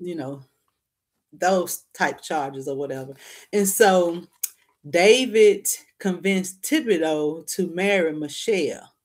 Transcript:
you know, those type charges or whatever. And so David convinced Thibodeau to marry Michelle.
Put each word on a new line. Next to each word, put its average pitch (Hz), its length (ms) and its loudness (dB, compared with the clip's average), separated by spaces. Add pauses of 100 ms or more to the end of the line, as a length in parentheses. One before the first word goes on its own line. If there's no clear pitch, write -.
you 175 160 -10
know, 139 260 -10 (880)
those 175 520 -2 (100)
type 143 260 -2
charges 139 460 -6
or 143 80 -6
whatever. 135 400 -8 (380)
And 202 160 2
so 185 560 2 (640)
David 214 800 4 (320)
convinced 185 600 -2
Thibodeau 160 920 -2
to 180 140 -2
marry 180 440 0
Michelle. 151 800 -6 (120)